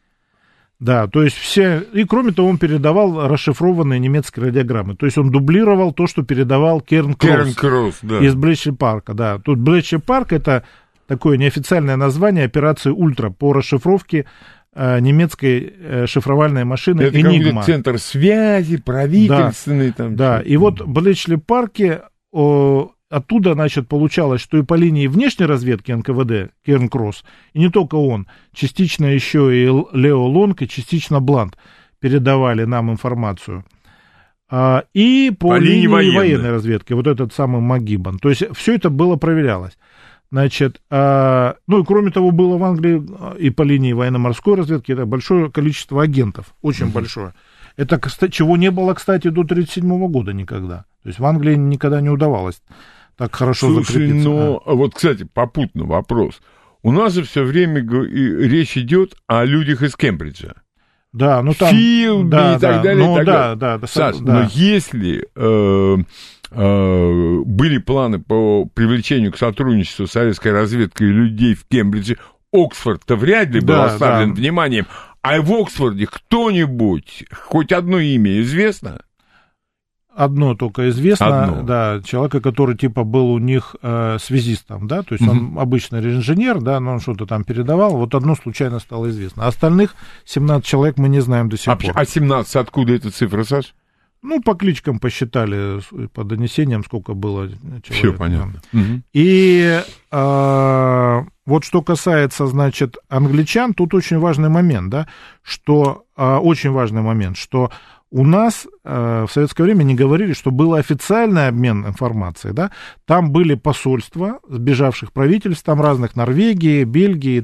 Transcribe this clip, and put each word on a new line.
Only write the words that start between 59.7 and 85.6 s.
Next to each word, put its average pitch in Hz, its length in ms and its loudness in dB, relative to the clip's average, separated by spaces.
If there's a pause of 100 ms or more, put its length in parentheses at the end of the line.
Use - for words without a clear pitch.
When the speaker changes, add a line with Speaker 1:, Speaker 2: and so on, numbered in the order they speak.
Speaker 2:
из 139 120 -2
Кембриджа. 80 580 -4 (580)
Speaker 1:
Да, 127 320 2
ну 151 100 0
там, 175 160 2
Speaker 2:
Филби 226 600 4
Speaker 1:
да, 147 260 4
Speaker 2:
и - 40 -2
так 175 180 2
Speaker 1:
да. - 40 0
Speaker 2:
далее, - 240 4
и - 20 4
Speaker 1:
Ну 175 100 2
Speaker 2:
так 156 100 2
Speaker 1:
да, 190 60 4
Speaker 2:
далее. 123 220 0
Speaker 1:
да, 117 220 -2
да, 113 100 -10
Speaker 2:
Саш, 117 300 -2
Speaker 1:
да. 120 160 0
Speaker 2:
но 117 180 4
если, 131 840 0
э, 98 600 2 (520)
э, 90 960 2
были 131 320 0
планы 123 400 -2
по 107 480 0
привлечению 117 640 0
к - 60 -14
сотрудничеству 110 720 -2
советской 117 440 -2
разведки 107 520 -2
людей 110 500 2
в - 140 -6
Кембридже, 107 500 -2 (340)
Оксфорд-то 170 640 0
вряд 190 340 2
ли 113 100 0
был 156 160 2
Speaker 1:
Да, 143 100 4
Speaker 2:
оставлен 110 480 0
Speaker 1:
да. 101 80 -6
Speaker 2:
вниманием. 139 460 0 (340)
А 147 180 0
в 156 120 0
Оксфорде 196 560 -2
кто-нибудь, 147 1200 -2
хоть - 400 -4
одно 180 280 0
имя 110 420 2
известно? 139 600 -4 (1120)
Speaker 1:
Одно 143 380 2
только 123 360 -2
известно, 123 560 2
Speaker 2:
Одно. 92 180 -4
Speaker 1:
да, 113 420 -2
человека, 135 340 -2
который 123 380 0
типа 120 260 -2
был 123 280 0
у 117 80 0
них, 127 420 -2
э, 117 400 -4
связистом, 113 640 -4
да, 165 140 -4
то 120 140 -8
есть 110 120 2
он 117 100 2
Speaker 2:
Мгм. 135 220 -6
Speaker 1:
обычный 123 420 -4